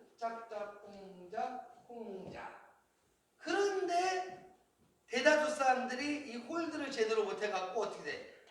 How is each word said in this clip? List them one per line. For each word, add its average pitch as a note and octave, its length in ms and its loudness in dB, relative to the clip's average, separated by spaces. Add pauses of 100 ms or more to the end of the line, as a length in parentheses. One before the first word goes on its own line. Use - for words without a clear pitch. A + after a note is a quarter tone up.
(160)
짝짝, G#3+ 720 -6
쿵짝, G3 1000 -8
쿵짝. - 920 -12 (600)
그런데 F#4 1160 0 (520)
대다수 D4+ 480 6
사람들이 B3+ 760 2
이 A#3+ 60 -6
홀드를 D4+ 540 -2
제대로 A3 320 4
못해갖고 G3 580 0
어떻게 F3 220 -2
돼? - 480 -8